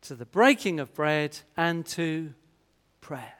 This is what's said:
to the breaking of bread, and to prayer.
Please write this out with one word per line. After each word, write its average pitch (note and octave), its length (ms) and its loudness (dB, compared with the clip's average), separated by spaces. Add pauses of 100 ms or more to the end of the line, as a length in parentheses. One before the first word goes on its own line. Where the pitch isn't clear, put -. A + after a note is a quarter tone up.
to - 140 -14
the A#2+ 100 -12
breaking G#3 540 4
of C#3 140 -8
bread, D3+ 460 0 (180)
and E3+ 300 0
to D#3+ 460 -4 (680)
prayer. B2 380 -12